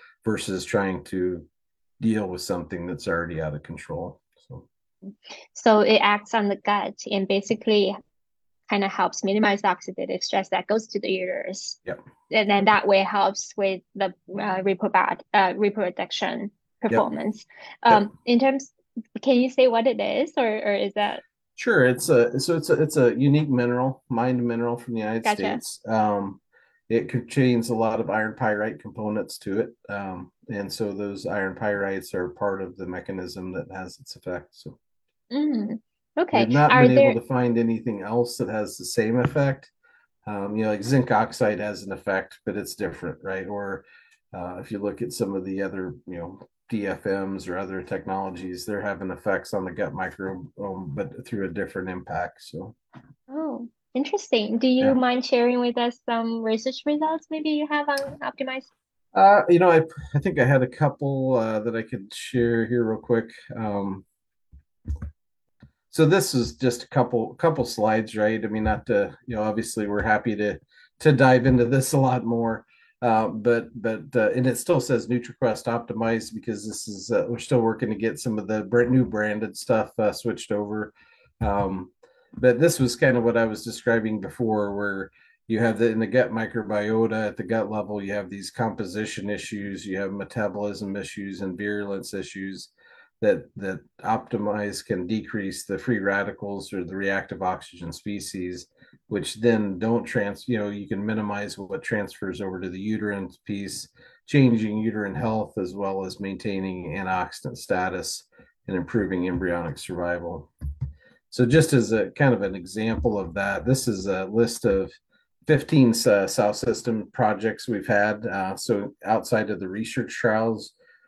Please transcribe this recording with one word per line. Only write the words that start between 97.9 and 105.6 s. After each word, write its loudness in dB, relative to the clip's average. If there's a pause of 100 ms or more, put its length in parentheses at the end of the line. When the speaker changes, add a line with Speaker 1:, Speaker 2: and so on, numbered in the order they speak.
Speaker 1:
species, -8 (400)
which -4
then 2
don't 0
trans-, -4
you 0
know, -2
you -8
can -4
minimize -4
what -8
transfers -4
over -6
to -6
the -10
uterine -4 (160)
piece, -8 (380)
changing 4
uterine -2
health, -2
as -4